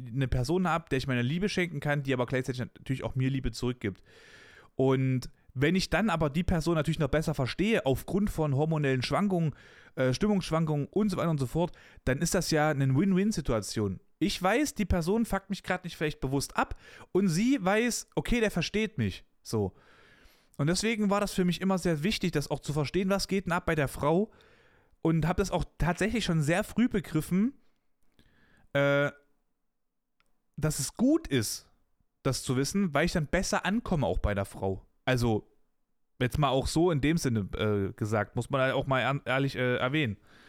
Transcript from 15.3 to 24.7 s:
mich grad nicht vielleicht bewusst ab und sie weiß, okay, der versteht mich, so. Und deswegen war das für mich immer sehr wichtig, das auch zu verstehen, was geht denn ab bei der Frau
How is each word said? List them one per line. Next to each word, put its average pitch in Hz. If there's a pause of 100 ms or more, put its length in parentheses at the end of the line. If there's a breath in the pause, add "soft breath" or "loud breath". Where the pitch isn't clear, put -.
mich 196
grad 180
nicht 170
vielleicht 151
bewusst 135
ab - (380 loud breath)
und 202
sie 214
weiß, 220
okay, 233
der 214
versteht -
mich, 104 (180)
so. 104 (800 soft breath)
Und 143
deswegen 208
war 202
das 196
für 190
mich 175
immer 190
sehr 165
wichtig, 185
das 147
auch 147
zu -
verstehen, 156
was 196
geht 196
denn 165
ab 180
bei 165
der 139
Frau 160 (720 soft breath)